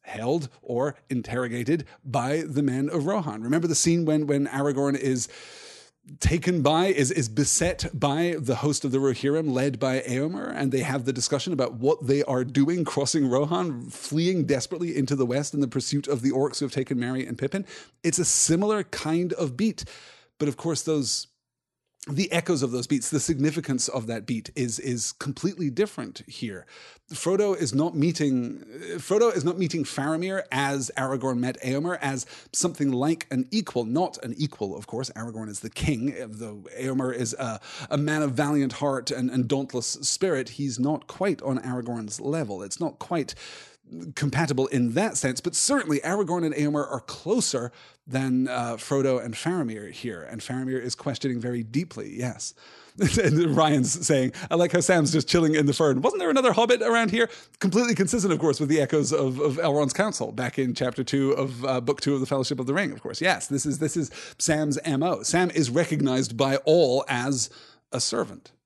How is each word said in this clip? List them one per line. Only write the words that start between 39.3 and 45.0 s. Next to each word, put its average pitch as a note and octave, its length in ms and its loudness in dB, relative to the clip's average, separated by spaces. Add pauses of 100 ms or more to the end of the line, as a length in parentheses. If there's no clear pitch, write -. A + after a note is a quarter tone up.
dauntless C3 380 -2 (160)
spirit. C3+ 480 0
He's B2+ 300 -6
not C#3+ 260 0
quite F#3 380 -2
on C3 160 0
Aragorn's A#2 600 -6
level. B2 440 -4
It's G2 160 -10
not - 180 -4
quite - 380 -4 (800)
compatible C3+ 520 2
in B2 260 2
that G3 240 0